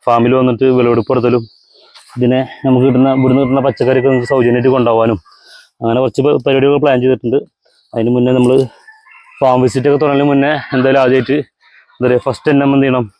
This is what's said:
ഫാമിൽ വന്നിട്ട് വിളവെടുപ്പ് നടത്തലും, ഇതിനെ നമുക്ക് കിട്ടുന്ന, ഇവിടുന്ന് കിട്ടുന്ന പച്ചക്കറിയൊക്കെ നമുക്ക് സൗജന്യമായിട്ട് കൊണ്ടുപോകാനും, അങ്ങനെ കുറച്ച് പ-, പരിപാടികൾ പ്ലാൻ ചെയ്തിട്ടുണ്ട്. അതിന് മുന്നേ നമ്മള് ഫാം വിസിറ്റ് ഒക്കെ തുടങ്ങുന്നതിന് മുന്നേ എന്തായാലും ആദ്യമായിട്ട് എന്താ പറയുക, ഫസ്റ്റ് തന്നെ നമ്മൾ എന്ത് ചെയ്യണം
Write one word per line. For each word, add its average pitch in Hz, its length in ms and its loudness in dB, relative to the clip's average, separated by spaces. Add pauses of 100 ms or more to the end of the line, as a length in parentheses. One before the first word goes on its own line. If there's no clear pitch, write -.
ഫാമിൽ 120 320 2
വന്നിട്ട് 127 280 0 (100)
വിളവെടുപ്പ് 120 360 0
നടത്തലും, 120 300 0 (760)
ഇതിനെ 123 200 0 (280)
നമുക്ക് 127 200 2
കിട്ടുന്ന, 131 320 2
ഇവിടുന്ന് 131 240 0
കിട്ടുന്ന 135 240 -2
പച്ചക്കറിയൊക്കെ 131 460 0
നമുക്ക് 123 200 -2
സൗജന്യമായിട്ട് 123 440 0
കൊണ്ടുപോകാനും, 113 420 0 (640)
അങ്ങനെ 117 200 -2
കുറച്ച് 131 240 -4
പ-, 147 200 0
പരിപാടികൾ 139 380 0
പ്ലാൻ 135 180 2
ചെയ്തിട്ടുണ്ട്. 127 360 -2 (540)
അതിന് 117 240 -2
മുന്നേ 123 220 0
നമ്മള് 123 180 2 (840)
ഫാം 127 240 2
വിസിറ്റ് 127 260 -2
ഒക്കെ 143 140 0
തുടങ്ങുന്നതിന് 143 260 0
മുന്നേ 139 220 0 (240)
എന്തായാലും 135 260 2
ആദ്യമായിട്ട് 127 340 0
എന്താ - 720 -10
പറയുക, 123 200 0
ഫസ്റ്റ് - 240 -4
തന്നെ 139 140 2
നമ്മൾ 139 140 0
എന്ത് 139 80 0
ചെയ്യണം 127 180 -2 (160)